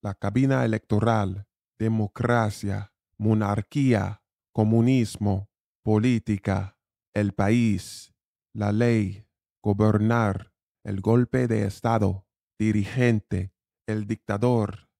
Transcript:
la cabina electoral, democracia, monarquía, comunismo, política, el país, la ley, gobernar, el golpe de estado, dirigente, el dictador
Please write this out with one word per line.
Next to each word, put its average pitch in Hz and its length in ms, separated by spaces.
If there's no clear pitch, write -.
la 101 120
cabina 127 500
electoral, 107 840
democracia, 110 1160
monarquía, 107 1040
comunismo, 110 960
política, 107 880
el 104 180
país, 104 800
la 104 180
ley, 110 540
gobernar, 107 920
el 98 160
golpe 120 480
de 110 160
estado, 104 640
dirigente, 107 960
el 107 200
dictador 110 920